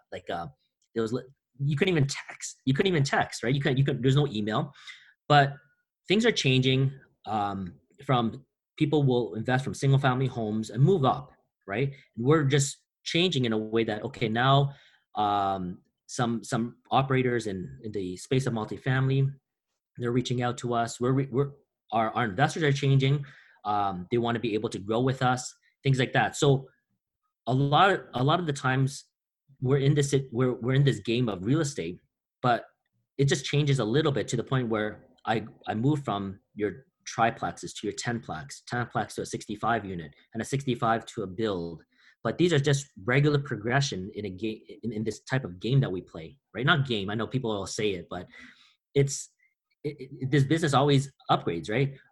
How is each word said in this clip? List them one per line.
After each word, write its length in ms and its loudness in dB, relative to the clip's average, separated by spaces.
like, 180 -12
uh, 180 -6
it 80 -2
was 100 -4
li-, 120 -6
you 160 0
couldn't 180 2
even 140 2
text. 560 -12
You 100 0
couldn't 180 2
even 120 2
text, 400 -2
right? 100 0
You 80 0
couldn't, 160 0
you 60 2
couldn't, 180 0
there's 140 2
no 120 4
email. 460 -4
But 280 6
things 180 2
are 60 6
changing, 640 2
um, 480 -4
from 400 0
people 260 2
will 320 2
invest 300 0
from 80 -6
single 260 4
family 280 2
homes 420 -4
and 120 -2
move 220 6
up, 300 0
right? 240 -2
And 100 -4
we're 180 4
just 340 0
changing 420 0
in 60 0
a 60 2
way 260 0
that, 200 -4
okay, 260 -4
now, 440 4
um, 640 0
some, 360 -2
some 320 -4
operators 560 2
in, 360 -8
in 80 -10
the 260 -6
space 280 -2
of 80 -2
multifamily, 760 0
they're 140 -2
reaching 300 0
out 180 -2
to 140 -4
us. 260 -2
We're, 140 2
re-, 180 0
we're, 200 0
our, 200 0
our 140 0
investors 380 0
are 100 4
changing. 520 2
Um, 480 -2
they 60 0
wanna 220 0
be 140 -2
able 160 -2
to 100 -8
grow 220 -2
with 200 0
us, 320 0
things 160 2
like 140 0
that. 220 2
So 320 4
a 60 2
lot, 460 4
a 100 -2
lot 160 4
of 60 -4
the 80 -2
times 520 0
we're 160 2
in 160 4
this, 200 2
we're, 220 2
we're 200 -2
in 100 4
this 160 4
game 300 0
of 160 -4
real 160 2
estate, 380 -6
but 240 2
it 120 2
just 160 0
changes 340 2
a 60 0
little 260 2
bit 180 -2
to 80 -2
the 60 -4
point 260 -2
where 360 -4
I, 200 -2
I 60 -4
move 300 0
from 360 -4
your 320 -6
triplexes 680 -2
to 120 -8
your 100 -4
ten-plex, 720 -8
ten-plex 480 -4
to 60 -6
a 40 -6
sixty-five 600 -4
unit 260 -10
and 80 -6
a 40 -6
sixty-five 600 -2
to 160 -8
a 40 -6
build. 560 -4
But 160 -2
these 120 4
are 80 4
just 280 2
regular 340 4
progression 760 -2
in 100 -6
a 40 -6
game, 300 -6
in, 80 -4
in 120 -6
this 180 -6
type 240 -4
of 140 -12
game 220 2
that 100 0
we 100 -4
play, 360 -16
right? 100 -4
Not 220 2
game, 240 -2
I 40 -2
know 120 -2
people 240 -2
will 160 -4
say 240 -2
it, 180 -8
but 160 -8
it's, 340 0
it, 160 -8
it, 320 -8
this 120 6
business 300 2
always 380 4
upgrades, 400 -2
right? 240 0